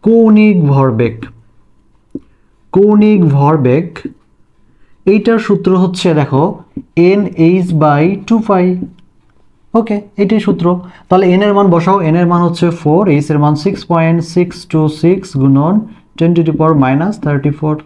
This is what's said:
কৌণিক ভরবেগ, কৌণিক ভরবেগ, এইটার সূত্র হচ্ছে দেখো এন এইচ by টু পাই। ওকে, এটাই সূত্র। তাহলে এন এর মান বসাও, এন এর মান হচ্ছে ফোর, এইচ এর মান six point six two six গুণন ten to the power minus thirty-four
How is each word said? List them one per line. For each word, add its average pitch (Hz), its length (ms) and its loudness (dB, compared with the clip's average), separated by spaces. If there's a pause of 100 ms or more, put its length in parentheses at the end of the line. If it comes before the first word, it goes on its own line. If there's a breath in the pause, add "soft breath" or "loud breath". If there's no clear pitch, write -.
কৌণিক 214 500 4 (160)
ভরবেগ, 120 420 0 (1600)
কৌণিক 208 480 4 (160)
ভরবেগ, 143 500 0 (1300)
এইটার 220 260 0
সূত্র 202 320 -2 (120)
হচ্ছে 185 260 -2 (120)
দেখো 135 220 0 (540)
এন 185 240 2 (260)
এইচ 180 200 2 (160)
by 147 220 2 (220)
টু 226 120 0 (100)
পাই। 185 180 2 (1120)
ওকে, 220 180 -2 (260)
এটাই 208 240 0
সূত্র। 175 200 -2 (420 loud breath)
তাহলে 185 260 2
এন 196 120 2
এর 202 80 2
মান 202 200 2
বসাও, 185 340 0
এন 160 120 0
এর 175 120 2
মান 175 140 0
হচ্ছে 170 200 -2 (140)
ফোর, 160 220 0 (120)
এইচ 147 180 -2
এর 151 120 0
মান 147 100 2 (100)
six 196 100 -2 (180)
point 165 260 0 (160)
six 180 140 0 (240)
two 156 140 0 (160)
six 185 180 0 (220)
গুণন 139 320 2 (440 loud breath)
ten 165 180 2
to 170 100 2
the 156 120 -4
power 160 160 2 (100)
minus 151 300 -2 (100)
thirty-four 147 600 -4